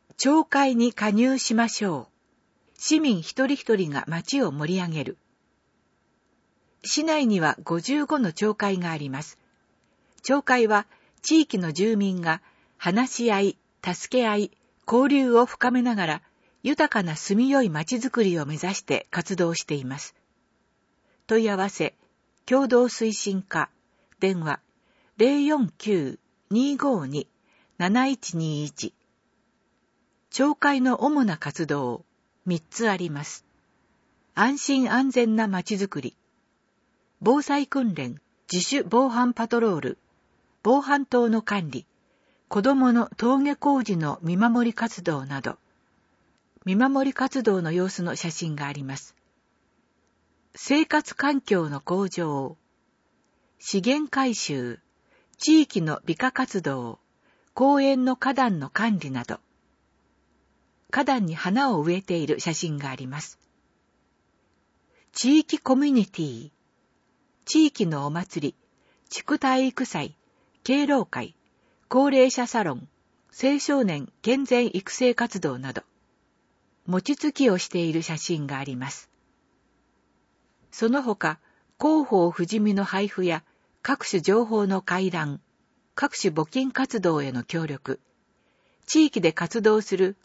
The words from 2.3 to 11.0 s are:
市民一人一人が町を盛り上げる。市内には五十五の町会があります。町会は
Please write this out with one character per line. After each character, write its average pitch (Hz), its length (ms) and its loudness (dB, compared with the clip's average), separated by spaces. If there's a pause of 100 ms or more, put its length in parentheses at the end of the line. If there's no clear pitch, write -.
市 311 200 2
民 247 220 2
一 262 260 -2
人 277 80 2
一 226 220 0
人 175 140 0
が 139 180 -6
町 175 340 -2
を 180 80 0
盛 147 260 -4
り 185 40 0
上 175 80 -4
げ 156 160 -4
る。 - 140 -10 (1600)
市 - 220 -4
内 302 240 2
に 196 120 2
は 151 220 0
五 165 180 -2
十 285 260 -2
五 302 120 0
の 185 140 0
町 214 220 -2
会 202 240 -2
が 170 120 -4
あ 160 60 -6
り 143 120 -8
ま 135 140 -10
す。 - 160 -18 (840)
町 269 200 2
会 247 240 4
は 208 200 2 (340)